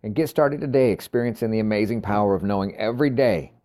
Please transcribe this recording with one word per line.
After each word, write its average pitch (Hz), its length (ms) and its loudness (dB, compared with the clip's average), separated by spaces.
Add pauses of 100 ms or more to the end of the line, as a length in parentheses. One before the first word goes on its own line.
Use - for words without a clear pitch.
and 107 100 -6
get 156 160 0
started 147 320 0
today 131 300 2
experiencing 117 580 -2
the 110 100 0
amazing 107 420 0
power 104 340 2
of 87 80 -4
knowing 98 320 -2
every 123 340 0
day 120 440 0 (120)